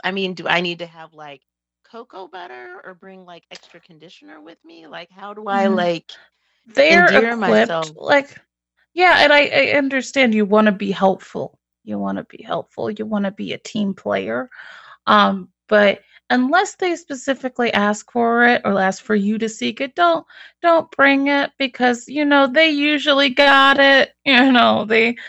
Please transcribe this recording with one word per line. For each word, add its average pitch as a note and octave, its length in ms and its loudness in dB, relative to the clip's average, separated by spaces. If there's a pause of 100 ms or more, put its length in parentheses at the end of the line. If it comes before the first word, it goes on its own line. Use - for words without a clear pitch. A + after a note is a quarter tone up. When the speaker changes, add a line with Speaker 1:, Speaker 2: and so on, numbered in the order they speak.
Speaker 1:
I F#3 80 -6
mean, F#3+ 220 -6
do E3+ 140 -10
I E3 120 0
need F3 200 -8
to E3+ 60 -14
have, D#3+ 280 -20
like, D3 280 -20 (420)
cocoa C4+ 440 -20
butter F4+ 560 -18
or F#3 100 -20
bring, F#3+ 300 -20
like, F3 260 -20
extra - 300 -20
conditioner F#3+ 600 -20
with D#4 240 -20
me? E4 220 -20
Like, E3+ 240 -18
how G3+ 240 -18
do G#3+ 140 -12
I, G3 180 2
Speaker 2:
Mm-hmm. - 20 2
Speaker 1:
like, F3 440 -4 (540)
Speaker 2:
They're D#4+ 420 4
Speaker 1:
endear - 280 2
Speaker 2:
equipped, - 0 -
Speaker 1:
myself? G#3+ 600 0
Speaker 2:
like, - 420 -2 (560)
yeah, F4 300 4
and D4 80 4
I, C#4+ 140 4
I - 320 0
understand C4+ 560 -2
you G#3+ 120 2
wanna G#3+ 260 2
be G3 200 -6
helpful. F#3 640 -4 (260)
You G#2 140 -10
wanna G2 260 -8
be - 180 -20
helpful. - 480 -8
You G#3+ 160 -10
wanna G3+ 260 -4
be G3+ 200 -10
a - 60 -10
team G3+ 360 -8
player. G#3 560 -6 (560)
Um, G3 440 0 (180)
but G#3 320 2 (300)
unless C#4+ 460 0
they F4 200 -4
specifically B3+ 760 -6
ask G#3 400 -2
for A#3 340 0
it A#3+ 180 2
or G3 160 0
ask F#3+ 220 -2
for G#3+ 140 -4
you G#3 220 -2
to A3 100 -4
seek A#3 320 -8
it, C4+ 160 -8
don't, E4+ 300 0 (360)
don't E4 300 2
bring C#4 360 2
it C#4+ 300 -2
because, B3 500 -2
you D4 160 -4
know, C#4+ 220 4
they D#4 240 2
usually C#4+ 600 0
got C#4 480 4
it. C#4 340 4 (120)
You C4 280 4
know, A3+ 320 2
they, A3+ 320 0 (120)